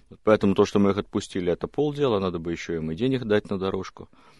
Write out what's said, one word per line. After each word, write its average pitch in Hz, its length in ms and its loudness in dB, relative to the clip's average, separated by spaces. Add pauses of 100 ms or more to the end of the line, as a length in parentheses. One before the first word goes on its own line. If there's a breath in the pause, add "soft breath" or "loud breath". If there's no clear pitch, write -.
(240 soft breath)
Поэтому 104 320 4
то, 101 100 6
что - 140 0
мы 98 120 4
их 98 60 0
отпустили, 95 540 -4
это - 160 -2
полдела, 143 520 -2
надо 90 200 -2
бы 82 120 -6
еще 85 240 -6
им 78 160 -4
и 82 40 -6
денег 123 280 -2
дать 107 260 0
на 101 80 -2
дорожку. 95 520 -6 (300 soft breath)